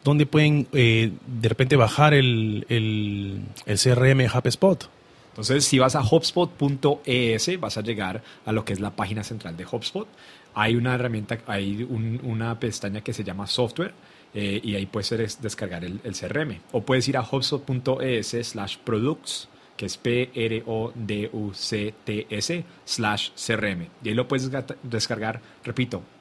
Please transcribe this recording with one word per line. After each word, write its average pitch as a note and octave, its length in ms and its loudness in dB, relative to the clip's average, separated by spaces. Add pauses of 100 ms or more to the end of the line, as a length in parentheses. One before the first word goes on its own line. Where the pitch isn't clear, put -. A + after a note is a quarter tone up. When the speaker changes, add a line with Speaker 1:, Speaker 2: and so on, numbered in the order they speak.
Speaker 1:
dónde D3 220 4
pueden, D3+ 480 4
eh, A2+ 380 6 (160)
de A2+ 200 -2
repente B2+ 280 4
bajar C#3 400 6
el, A2+ 540 2
el, G#2 760 -2 (240)
el G#2 100 0
C B2+ 140 6
R B2+ 180 6
M C3+ 180 6
HubSpot? B2+ 640 2 (400)
Speaker 2:
Entonces, C3 340 0
si C#3 140 4
vas B2+ 180 6
a C#3+ 60 2
hubspot E3 520 2
punto C#3+ 520 0
E B2 300 2
S, E3+ 220 -2
vas A2 200 -6
a A2 40 -4
llegar G#2 420 -4 (240)
a G#2+ 40 -2
lo G#2+ 140 0
que G#2 80 -4
es F#2+ 60 -4
la G2+ 160 -6
página G#2+ 280 -4
central G2+ 340 -10
de F2+ 80 -12
HubSpot. D#3 420 -6 (480)
Hay A2 200 4
una B2 200 2
herramienta, A#2 500 -4
hay G2+ 420 -2
un, A2+ 360 -4
una A#2 360 -4
pestaña G#2 420 -6
que A#2 120 -8
se G#2+ 100 -8
llama F#2+ 220 -8
Software, B2+ 480 -2 (400)
eh, G2+ 300 -2
y G#2+ 100 -4
ahí G2 140 -4
puedes G#2 240 -6
des-, A2+ 280 -4
descargar F2+ 460 -8
el, F2+ 180 -8
el G2+ 120 -10
C - 100 -8
R C#3+ 160 -2
M. A#2 200 -6 (100)
O A#2 100 0
puedes C3 280 2
ir C3+ 80 0
a B2+ 40 2
hubspot C3+ 420 -2
punto C3 380 -2
E B2+ 160 0
S A#2 260 -4
slash G2+ 400 -8
products, A#2+ 680 -2 (260)
que G2+ 120 -8
es - 100 -8
P B2 360 0
R A2+ 340 -2
O A2+ 280 -4
D G#2+ 380 -4
U G#2 200 -6
C G#2 400 -4 (120)
T G#2+ 240 -4
S E3 340 -4 (220)
slash G#2+ 500 -2
C - 180 -4
R G#2+ 180 0
M. F2 180 -8 (160)
Y - 20 -4
ahí - 80 -2
lo B2+ 100 2
puedes C3 240 -2
gata-, C3 340 -8
descargar. A2+ 580 -4 (240)
Repito, A#2+ 360 -4 (200)